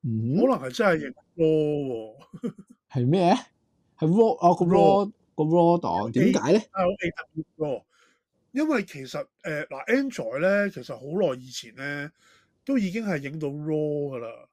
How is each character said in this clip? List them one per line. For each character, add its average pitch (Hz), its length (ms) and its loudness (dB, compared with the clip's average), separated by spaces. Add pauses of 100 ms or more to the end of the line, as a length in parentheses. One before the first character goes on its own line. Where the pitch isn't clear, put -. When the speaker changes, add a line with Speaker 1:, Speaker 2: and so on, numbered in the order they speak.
Speaker 1:
嗯 113 320 -2
哼。 202 40 2
Speaker 2:
可 247 160 4
能 135 140 -8
係 127 60 -12
真 220 100 0
係 160 220 2
影 127 60 -14 (200)
RAW 147 800 -2 (260)
喎。 226 220 -8
<laughs> - 400 -8
Speaker 1:
係 123 60 2
咩？ 180 260 4 (640)
係 160 80 0
RAW， 214 320 4
哦， 175 160 6
個 180 100 2
RAW， 196 440 6
Speaker 2:
RAW。 - 40 -14 (220)
Speaker 1:
個 - 80 -2
RAW 170 380 4
檔， 104 320 -4
點 151 200 4
解 139 200 2
呢？ 214 80 6
Speaker 2:
係， 190 260 -4
我 190 140 0
記 175 100 -4
得 - 540 -10
RAW。 127 180 -6 (680)
因 302 160 0
為 247 160 0
其 139 200 -14
實， 139 220 -10 (160)
誒， 151 240 -6
嗱， 135 220 -12
Android 220 520 -2
呢， 196 300 2
其 139 140 -14
實 135 100 -10
好 151 400 -2
耐 127 80 -10
以 127 80 -20
前 117 240 -16
呢， 143 380 -10 (520)
都 269 140 0
已 190 140 -2
經 226 120 -6
係 185 140 -2
影 143 220 -8
到 151 80 -4
RAW 151 600 -4
㗎 131 80 -10
啦。 117 100 -10 (240)